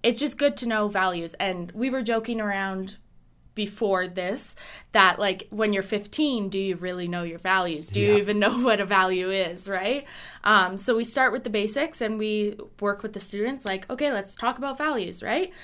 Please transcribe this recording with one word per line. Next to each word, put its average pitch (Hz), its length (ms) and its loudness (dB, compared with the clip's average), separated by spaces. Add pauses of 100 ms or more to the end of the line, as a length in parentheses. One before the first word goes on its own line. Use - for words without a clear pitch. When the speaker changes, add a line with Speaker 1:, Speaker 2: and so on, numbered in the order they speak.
Speaker 1:
it's 240 160 2
just 277 200 0
good 285 180 2
to 240 100 -4
know 214 220 0
values. 180 460 -2
And 180 380 -4
we 233 180 -2
were 262 100 -2
joking 226 400 -2
around 196 560 -4 (580)
before 202 520 0
this 180 480 -4 (380)
that, 190 260 8
like, 190 320 -2
when 214 220 0
you're 190 100 0
fifteen, 208 680 -2
do 190 100 -4
you 190 160 0
really 180 320 -6
know 175 160 -4
your 170 160 -8
values? 180 500 0
Do 202 120 -2
you 208 120 6
Speaker 2:
Yeah. 208 60 8
Speaker 1:
even 208 200 0
know 220 200 4
<laughs> 240 40 0
what 220 180 4
a 196 40 0
value 185 440 2
is, 185 400 -2
right? 208 360 -2 (380)
Um, 190 340 4
so 226 200 4
we 233 80 0
start 254 260 2
with 240 140 -4
the 240 60 -4
basics 214 500 0
and 220 160 -2
we 214 400 -2 (240)
work 202 220 -2
with 214 100 -8
the 202 80 -8
students, 226 420 -2
like, 190 260 -4
"Okay, 277 220 -2
let's 196 240 -6
talk 247 220 -2
about 269 200 -6
values," 226 460 -4
right? 349 280 0 (120)